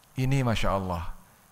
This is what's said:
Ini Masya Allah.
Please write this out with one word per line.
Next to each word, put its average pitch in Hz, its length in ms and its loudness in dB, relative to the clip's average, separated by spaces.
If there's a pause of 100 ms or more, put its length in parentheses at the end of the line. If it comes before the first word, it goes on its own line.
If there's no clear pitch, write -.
(180)
Ini 131 240 2
Masya 104 320 2
Allah. 90 400 -4 (380)